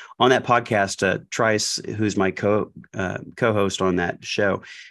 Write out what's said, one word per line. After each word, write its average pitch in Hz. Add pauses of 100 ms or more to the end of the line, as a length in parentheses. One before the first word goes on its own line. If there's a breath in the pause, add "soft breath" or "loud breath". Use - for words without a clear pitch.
(200 loud breath)
on 127
that 123
podcast, 120
uh, 95
Trice, 110 (160)
who's 107
my 95
co-, 101 (240)
uh, 95 (180)
co-host 104
on 92
that 87
show, 98 (280 loud breath)